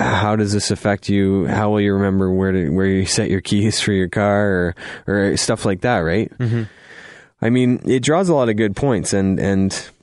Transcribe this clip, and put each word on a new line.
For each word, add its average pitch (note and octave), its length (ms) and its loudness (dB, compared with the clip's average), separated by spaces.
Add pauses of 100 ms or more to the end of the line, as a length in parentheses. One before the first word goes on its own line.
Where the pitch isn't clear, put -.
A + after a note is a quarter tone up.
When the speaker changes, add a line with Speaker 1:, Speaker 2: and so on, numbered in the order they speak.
Speaker 1:
how G#2 340 0
does G#2 180 0
this G2+ 160 -2
affect G2+ 400 -2
you? G2 360 2
How G2+ 240 0
will G#2+ 120 2
you G2+ 100 2
remember G2 400 2
where F#2+ 180 0
to, F2+ 200 0
where F#2+ 160 2
you F#2+ 180 2
set G#2+ 260 -2
your F#2 120 0
keys G#2 360 0
for - 140 0
your F#2 160 0
car G2+ 680 0 (320)
or, G2 80 0 (160)
or C#2+ 60 0
stuff - 300 -2
like F#2+ 160 -2
that, B2 160 0
right? F2 400 -2
Speaker 2:
Mm-hmm. A#2 240 -2 (800)
Speaker 1:
I A2+ 80 2
mean, B2 340 2
it B2 180 0
draws E3 280 2
a D#3+ 40 4
lot B2+ 140 2
of G#2+ 80 0
good G#2+ 180 0
points, B2+ 380 -2
and, F#2+ 260 2
and G2 520 -2 (120)